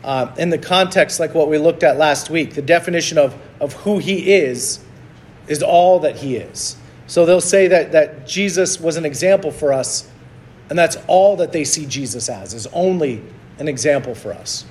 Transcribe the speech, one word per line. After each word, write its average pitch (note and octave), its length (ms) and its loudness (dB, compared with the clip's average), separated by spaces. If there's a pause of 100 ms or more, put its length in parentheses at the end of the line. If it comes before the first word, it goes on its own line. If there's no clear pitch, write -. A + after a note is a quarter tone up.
uh, C3 340 -4
in E3+ 120 -2
the D#3+ 80 0
context F#3 640 0
like D#3+ 140 -4
what D#3 140 2
we D3+ 100 0
looked E3 260 2
at C#3 140 4
last D3 320 0
week, D#3 260 -4
the C#3+ 60 -4
definition E3 560 0
of, C3+ 180 2 (240)
of D3 140 -6
who G3+ 260 -2
he F#3 340 0
is, C3 500 -2 (640)
is D3+ 140 -4
all F3 380 6
that D3+ 180 -2
he C3+ 180 -6
is. - 400 -10 (300)
So E3+ 200 2
they'll F3+ 140 4
say F#3+ 280 4
that, E3+ 240 2
that D3+ 360 2
Jesus F#3 520 -2
was D#3+ 180 -2
an E3 80 -4
example D#3+ 460 0
for C#3+ 200 -2
us, - 380 -4 (600)
and E3 100 -2
that's D#3+ 180 2 (100)
all F#3+ 300 4
that E3 140 -2
they D#3 120 -4
see D3+ 220 -4
Jesus B2+ 440 -8
as, F#2+ 240 -12
is A2+ 140 -12
only E3+ 540 -2 (380)
an D3 80 -6
example C3+ 480 -2
for G2+ 180 -10
us. - 380 -12